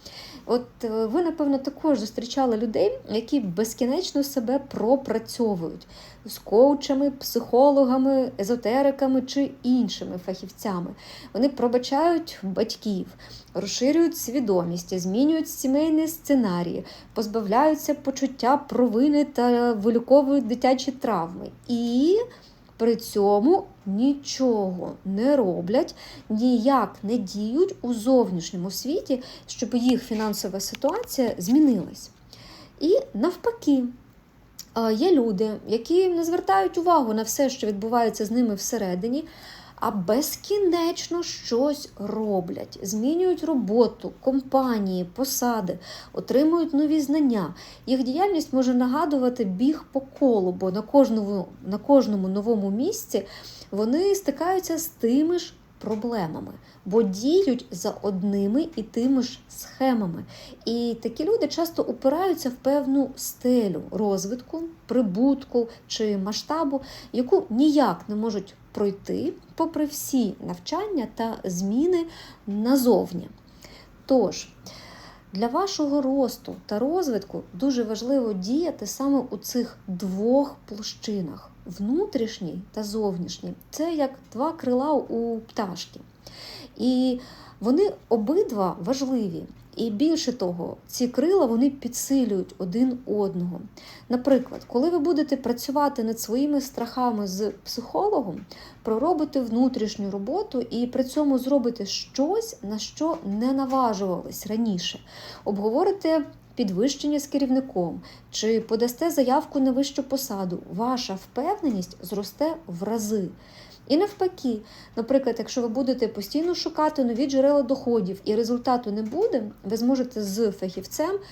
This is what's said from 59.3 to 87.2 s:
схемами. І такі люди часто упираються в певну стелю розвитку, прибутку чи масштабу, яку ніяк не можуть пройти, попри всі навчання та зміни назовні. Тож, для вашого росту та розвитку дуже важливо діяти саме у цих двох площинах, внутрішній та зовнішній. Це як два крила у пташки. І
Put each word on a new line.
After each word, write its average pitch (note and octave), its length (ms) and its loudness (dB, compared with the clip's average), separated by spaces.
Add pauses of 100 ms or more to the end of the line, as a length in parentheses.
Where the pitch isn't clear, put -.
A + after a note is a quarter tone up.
схемами. G3+ 760 -2 (400)
І A#3 380 -2
такі A#3 220 -4
люди G4 220 2
часто E4 360 -2
упираються D4+ 680 0
в B3 40 -4
певну C4+ 640 2
стелю A3 640 0 (100)
розвитку, G#3 720 -2 (220)
прибутку A#3+ 800 2 (200)
чи G#3 300 -2
масштабу, C4+ 640 -2 (320)
яку B3+ 360 2
ніяк B3+ 580 4
не G#3 80 -4
можуть G#3 400 -4 (180)
пройти, G3+ 600 -2 (220)
попри D#4+ 300 0
всі C4 500 0 (120)
навчання D4+ 680 -4
та A3+ 280 -4
зміни A#3+ 600 0 (420)
назовні. G#3 840 2 (760)
Тож, A3 440 2 (840)
для G#3 140 -2
вашого D4 540 0
росту C4 540 -2 (100)
та G#3 140 -4
розвитку C4+ 640 -2 (100)
дуже A#3+ 300 0
важливо A3+ 500 0
діяти A3+ 540 -2
саме C4+ 420 0
у G#3 80 -8
цих - 400 -4 (100)
двох G#3 680 0 (100)
площинах, G3+ 880 -8 (140)
внутрішній A3 960 -4 (100)
та G#3+ 120 -6
зовнішній. G3 720 -4 (160)
Це E4 240 -2
як C#4 180 0 (220)
два C#4+ 180 -2
крила C4+ 420 0
у A#3 460 -2
пташки. G3 600 -8 (800)
І B3+ 420 2 (400)